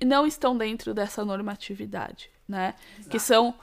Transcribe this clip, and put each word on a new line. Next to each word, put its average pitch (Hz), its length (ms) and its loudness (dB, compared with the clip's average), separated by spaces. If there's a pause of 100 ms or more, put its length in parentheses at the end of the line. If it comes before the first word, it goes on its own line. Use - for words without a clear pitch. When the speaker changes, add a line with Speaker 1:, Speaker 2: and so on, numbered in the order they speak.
Speaker 1:
não 277 240 6
estão 254 280 2
dentro 220 380 -4
dessa 208 320 -4
normatividade, 202 1040 -8 (180)
né? 190 280 -4 (200)
Speaker 2:
Exato. 214 140 -20
Speaker 1:
Que 220 100 -2
são 240 440 4